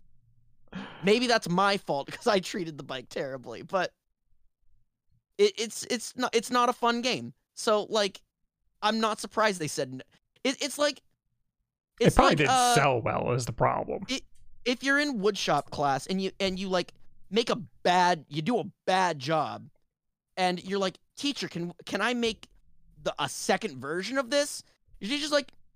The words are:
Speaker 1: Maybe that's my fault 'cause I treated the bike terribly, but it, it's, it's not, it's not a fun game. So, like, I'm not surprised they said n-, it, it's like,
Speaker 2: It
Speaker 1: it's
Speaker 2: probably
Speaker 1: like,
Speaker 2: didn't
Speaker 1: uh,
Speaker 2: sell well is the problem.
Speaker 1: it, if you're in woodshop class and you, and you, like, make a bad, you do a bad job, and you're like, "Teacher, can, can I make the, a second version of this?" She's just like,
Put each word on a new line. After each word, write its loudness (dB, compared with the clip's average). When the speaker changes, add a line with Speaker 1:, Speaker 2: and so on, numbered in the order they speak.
Speaker 1:
Maybe 4
that's 2
my 2
fault -4
'cause -4
I 6
treated -6
the -12
bike -10
terribly, -8
but -2
it, 4
it's, -6
it's -6
not, -4
it's -2
not 4
a 0
fun 0
game. -4
So, 0
like, -2
I'm 2
not 0
surprised 0
they -4
said -4
n-, -12
it, 0
it's -6
like, 0
Speaker 2:
It 8
Speaker 1:
it's 4
Speaker 2:
probably 8
Speaker 1:
like, 2
Speaker 2:
didn't 4
Speaker 1:
uh, 4
Speaker 2:
sell 4
well -2
is -2
the -6
problem. 0
Speaker 1:
it, -4
if 0
you're 2
in 0
woodshop 0
class 0
and -2
you, -2
and -2
you, -4
like, 0
make 2
a 2
bad, 4
you -4
do 0
a -2
bad 2
job, -2
and 0
you're -4
like, -2
"Teacher, -4
can, -6
can -2
I 2
make -2
the, -4
a -2
second -2
version -4
of -2
this?" -2
She's -4
just -4
like, 0